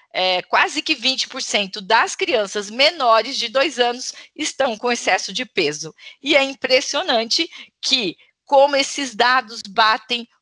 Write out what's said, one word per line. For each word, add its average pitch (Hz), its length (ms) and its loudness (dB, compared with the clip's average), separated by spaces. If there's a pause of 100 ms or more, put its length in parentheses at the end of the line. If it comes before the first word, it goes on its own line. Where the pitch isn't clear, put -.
(120)
é, 185 300 0
quase 302 380 0
que 311 140 -2
vinte 254 320 -2
por 254 160 -10
cento 202 380 -4
das 226 340 2
crianças 208 560 -2
menores 247 680 2
de 233 120 -4
dois 262 320 0
anos 240 340 -4 (220)
estão 262 400 -2
com 240 160 -2
excesso 196 400 -2
de 220 120 -6
peso. 151 480 -4 (300)
E 294 140 2
é 269 80 4
impressionante 269 1040 -2 (300)
que, 233 360 -2 (280)
como 277 320 6
esses 277 360 -2
dados 233 500 2
batem 226 680 0 (140)